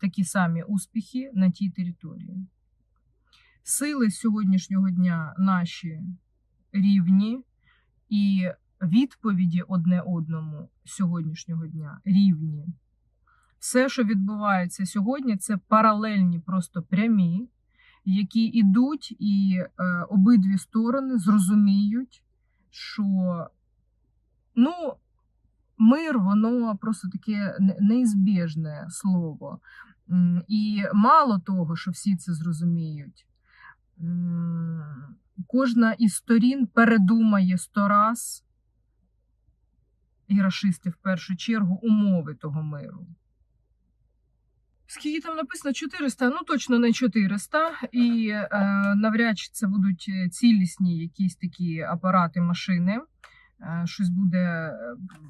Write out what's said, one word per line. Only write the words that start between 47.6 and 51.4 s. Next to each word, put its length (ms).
І, 360
е, 200
навряд 420
чи 140
це 140
будуть, 420
е, 200
цілісні 720
якісь 380
такі 440